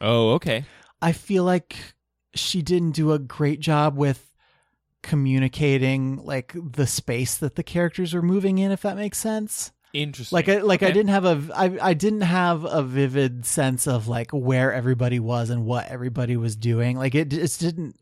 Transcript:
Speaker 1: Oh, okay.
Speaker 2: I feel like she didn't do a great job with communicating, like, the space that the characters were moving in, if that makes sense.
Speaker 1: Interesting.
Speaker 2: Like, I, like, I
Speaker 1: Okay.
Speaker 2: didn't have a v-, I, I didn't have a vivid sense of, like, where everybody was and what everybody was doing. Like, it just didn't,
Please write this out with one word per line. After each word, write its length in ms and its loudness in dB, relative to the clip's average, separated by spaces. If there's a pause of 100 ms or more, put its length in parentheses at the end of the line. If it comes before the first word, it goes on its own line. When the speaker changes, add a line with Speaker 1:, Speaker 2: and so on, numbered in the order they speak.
Speaker 1:
Oh, 320 4
okay. 320 0 (360)
Speaker 2:
I 100 2
feel 320 0
like 340 0 (560)
she 280 -4
didn't 300 0
do 200 2
a 80 2
great 400 -2
job 360 2
with 280 0 (800)
communicating, 1120 2
like, 380 -8
the 320 -2
space 500 -4
that 180 -4
the 80 -6
characters 500 -2
were 100 0
moving 340 2
in, 140 2
if 100 -4
that 160 -4
makes 220 -6
sense. 520 -6 (260)
Speaker 1:
Interesting. 380 -4
Speaker 2:
Like, 120 2
I, 120 4
like, 240 2
I 40 4
Speaker 1:
Okay. 60 4
Speaker 2:
didn't 160 4
have 160 4
a 100 4
v-, 180 -6
I, 360 0
I 60 4
didn't 260 0
have 440 0
a 180 0
vivid 640 0
sense 400 0
of, 200 0
like, 220 -4
where 420 2
everybody 480 0
was 300 -2
and 160 -2
what 220 -4
everybody 500 -4
was 180 -2
doing. 420 0
Like, 180 0
it 140 2
just 300 -2
didn't, 420 -4